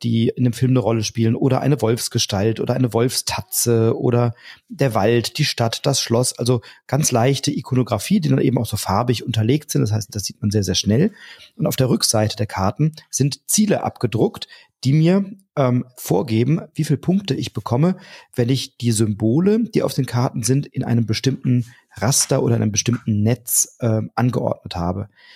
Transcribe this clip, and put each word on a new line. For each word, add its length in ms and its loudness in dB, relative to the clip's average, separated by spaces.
die 280 0
in 160 -2
dem 80 0
Film 180 0
eine 80 4
Rolle 240 0
spielen, 320 0
oder 260 0
eine 180 0
Wolfsgestalt 800 0
oder 140 -2
eine 180 0
Wolfstatze 1040 0
oder 380 0
der 280 -2
Wald, 420 2
die 80 0
Stadt, 400 -4
das 160 0
Schloss, 380 0
also 220 0
ganz 240 0
leichte 440 0
Ikonografie, 640 0
die 100 -2
dann 120 2
eben 160 2
auch 80 0
so 120 -6
farbig 460 0
unterlegt 460 0
sind. 120 0
Das 100 0
heißt, 240 -6
das 80 -6
sieht 180 -10
man 80 0
sehr, 140 0
sehr 100 -2
schnell. 400 2
Und 120 -2
auf 80 -2
der 160 2
Rückseite 440 0
der 120 -4
Karten 460 -2
sind 360 -2
Ziele 360 0
abgedruckt, 640 -2
die 100 2
mir, 380 2
ähm, 300 0
vorgeben, 640 0
wie 120 -4
viel 120 0
Punkte 380 -2
ich 180 -8
bekomme, 440 0
wenn 160 0
ich 280 -2
die 160 0
Symbole, 720 2
die 180 -2
auf 100 -2
den 120 -2
Karten 360 -2
sind, 240 0
in 200 -6
einem 200 2
bestimmten 600 0
Raster 480 0
oder 120 2
in 60 0
einem 100 0
bestimmten 500 0
Netz, 600 0
ähm, 340 0
angeordnet 640 -2
habe. 320 -4